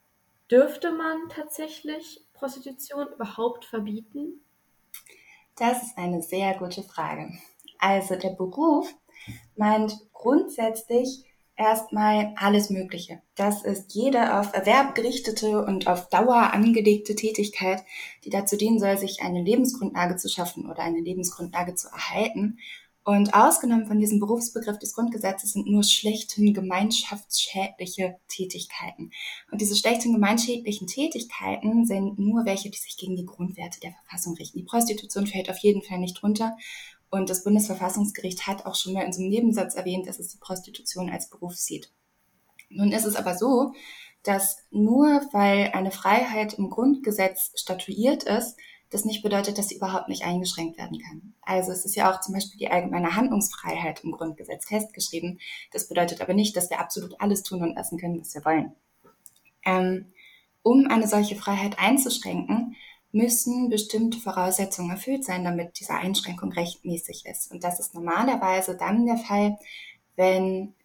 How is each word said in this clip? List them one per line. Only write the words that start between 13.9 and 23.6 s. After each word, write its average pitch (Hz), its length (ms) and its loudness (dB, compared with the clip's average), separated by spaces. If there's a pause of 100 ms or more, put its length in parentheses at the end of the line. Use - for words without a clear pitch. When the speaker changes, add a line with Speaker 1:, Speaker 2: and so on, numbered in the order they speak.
Speaker 2:
jede 233 440 4
auf 208 160 -2
Erwerb 233 400 4
gerichtete 214 680 0
und 196 240 -2
auf 180 220 0
Dauer 233 440 6
angelegte 208 600 6
Tätigkeit, 202 720 -2 (400)
die 208 60 -12
dazu 202 260 0
dienen 214 240 4
soll, 196 160 4
sich 196 240 -4
eine 175 220 -2
Lebensgrundlage 185 760 2
zu 190 120 -6
schaffen 175 400 -6
oder 165 140 -8
eine 170 180 -2
Lebensgrundlage 180 720 -6
zu - 140 -6
erhalten. 214 680 -4 (460)
Und 202 300 4
ausgenommen 233 520 6